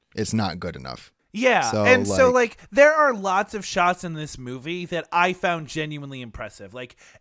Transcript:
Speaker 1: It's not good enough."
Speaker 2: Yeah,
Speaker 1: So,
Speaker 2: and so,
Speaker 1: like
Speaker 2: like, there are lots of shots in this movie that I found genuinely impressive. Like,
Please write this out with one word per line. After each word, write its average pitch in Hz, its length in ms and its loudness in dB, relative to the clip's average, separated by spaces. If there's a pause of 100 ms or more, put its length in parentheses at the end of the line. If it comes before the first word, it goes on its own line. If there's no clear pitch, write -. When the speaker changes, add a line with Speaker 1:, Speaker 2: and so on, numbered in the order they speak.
(160)
Speaker 1:
It's 107 160 -4
not 98 260 -2
good 85 160 -8
enough." 64 380 -16 (200)
Speaker 2:
Yeah, 202 380 2
Speaker 1:
So, 214 140 0
Speaker 2:
and 247 240 4
so, 247 220 4
Speaker 1:
like 247 300 2
Speaker 2:
like, - 120 -20
there 285 220 6
are 294 180 4
lots 196 400 -2
of 208 140 -8
shots 180 360 0
in 165 120 -8
this 151 240 -12
movie 131 480 -10
that - 260 -6
I 180 220 2
found 170 340 -2
genuinely 143 540 -8
impressive. 104 500 -14
Like, 127 240 -14 (240)